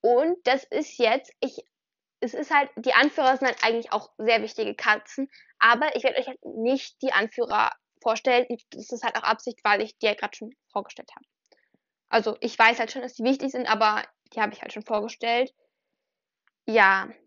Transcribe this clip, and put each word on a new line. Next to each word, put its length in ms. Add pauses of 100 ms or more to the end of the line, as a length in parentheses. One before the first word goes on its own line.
Und 440
das 180
ist 340
jetzt, 420
ich, 260 (540)
es 140
ist 200
halt, 220
die 180
Anführer 420
sind 120
halt 160
eigentlich 280
auch 260
sehr 240
wichtige 340
Katzen, 540 (300)
aber 360
ich 80
werde 160
euch 80
halt 180
nicht 560
die 100
Anführer 600 (300)
vorstellen. 460
Und 220
das 220
ist 120
halt 140
auch 60
Absicht, 400
weil 180
ich 160
die 80
ja 80
grad 220
schon 200 (160)
vorgestellt 440
habe. 100 (840)
Also 300
ich 180
weiß 220
halt 120
schon, 100
dass 140
die 80
wichtig 280
sind, 160
aber 360 (300)
die 60
habe 140
ich 80
halt 100
schon 140
vorgestellt. 680 (1120)
Ja. 420 (180)